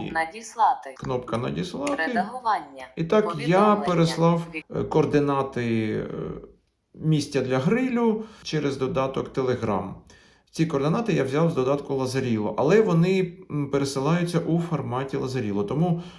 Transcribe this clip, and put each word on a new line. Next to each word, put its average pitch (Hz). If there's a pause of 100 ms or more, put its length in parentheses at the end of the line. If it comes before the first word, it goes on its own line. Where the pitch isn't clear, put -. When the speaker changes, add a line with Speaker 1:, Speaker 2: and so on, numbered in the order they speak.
(120)
Speaker 1:
Надіслати. 208
Speaker 2:
Кнопка 123
«Надіслати». 175
Speaker 1:
Редагування. 226
Speaker 2:
І -
так 208
я -
Speaker 1:
Повідомлення. 180
Speaker 2:
переслав, 170 (120)
Speaker 1:
Вік- 160 (100)
Speaker 2:
е, 117
координати, 127
е, 104 (880)
місця 151
для 127
грилю 233 (200)
через 143
додаток 131
Telegram. 110 (580)
Ці 160
координати 165
я 143
взяв 151
з -
додатку 135
Лазаріло, 120
але 165
вони, 185 (140)
м, 147
пересилаються 156
у 165
форматі 135
Лазаріло. 117
Тому, 165 (160)